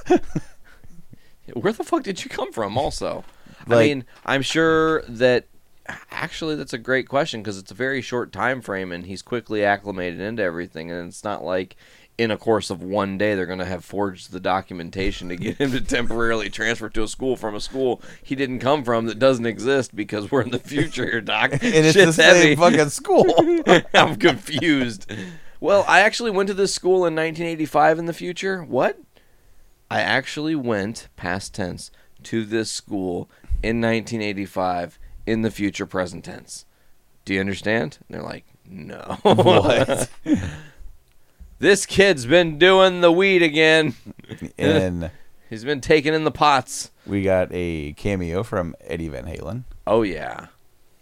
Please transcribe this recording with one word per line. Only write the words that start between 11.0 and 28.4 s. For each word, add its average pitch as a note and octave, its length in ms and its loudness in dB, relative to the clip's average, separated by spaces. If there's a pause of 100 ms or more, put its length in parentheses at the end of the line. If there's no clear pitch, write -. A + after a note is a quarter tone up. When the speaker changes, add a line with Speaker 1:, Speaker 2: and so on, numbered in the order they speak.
Speaker 2:
it's - 160 -16
not G#2 200 -6
like F#2 320 -6 (420)
in A2+ 140 0
a G2+ 60 -4
course G#2+ 340 0
of F2 100 -10
one G2 340 -2
day G#2 200 0
they're F#2 100 -2
gonna F#2 180 -6
have F2+ 220 -8
forged F#2+ 460 -6
the F#2 80 -10
documentation F#2 880 -4
to F2+ 60 -8
get G#2 220 -6
him C#3 140 -2
to C3 80 -2
temporarily A2+ 680 -2
transfer A2 400 -4
to A2 140 -2
a G#2 40 -2
school B2+ 280 -4
from A2 180 -6
a G#2 80 -8
school C3 400 -2 (220)
he - 100 -8
didn't C3 240 -4
come C3+ 260 0
from A2+ 220 0
that G#2+ 140 -6
doesn't B2+ 260 4
exist, A#2 500 -2
because G#2 360 -6
we're C3+ 100 2
in A#2+ 80 -4
the A#2+ 80 -2
future D3 480 -4
here, A2+ 160 -2
Doc. G#2+ 300 0
Speaker 1:
<laughs> C3+ 100 -2
And - 20 -
it's D#3+ 300 6
Speaker 2:
Shit's E3 240 8
Speaker 1:
the E3 60 6
same F3+ 120 10
Speaker 2:
heavy. D#3 200 8
Speaker 1:
fucking D#3 340 6
school. A3+ 460 4 (520)
Speaker 2:
<laughs> - 60 -4
I'm F3+ 220 6
confused. C3 960 0 (480)
Well, F#3+ 280 2
I E3+ 140 6
actually A3 300 0
went G3 160 0
to G3+ 80 -4
this F#3+ 180 0
school F#3 320 2
in D#3+ 100 0
nineteen D#3+ 300 -4
eighty-five D#3 540 2
in E3+ 80 -6
the E3+ 60 -4
future. F3+ 500 -8